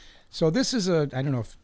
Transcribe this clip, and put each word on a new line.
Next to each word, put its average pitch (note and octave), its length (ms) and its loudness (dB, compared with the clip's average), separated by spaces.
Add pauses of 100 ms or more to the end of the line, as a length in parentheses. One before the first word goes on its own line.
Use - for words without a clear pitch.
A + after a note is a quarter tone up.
(300)
so D#3+ 220 0
this B3 240 0
is F#3+ 120 0
a, D#3 260 2
I C3 100 -2
don't C#3+ 80 0
know B2 80 0
if - 240 -10